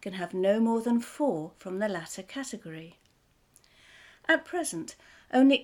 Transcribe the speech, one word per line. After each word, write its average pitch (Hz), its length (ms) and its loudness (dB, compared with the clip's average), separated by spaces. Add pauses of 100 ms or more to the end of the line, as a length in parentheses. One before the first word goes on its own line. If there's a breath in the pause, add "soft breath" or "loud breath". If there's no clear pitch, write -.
can 190 120 -8
have 180 200 -8
no 190 260 2
more 226 220 4
than 233 180 2
four 180 600 -4
from 185 180 -8
the 214 100 -2
latter 185 360 -6
category. 170 760 -12 (1300 soft breath)
At 311 160 4
present, 285 520 -6 (360 soft breath)
only 262 320 6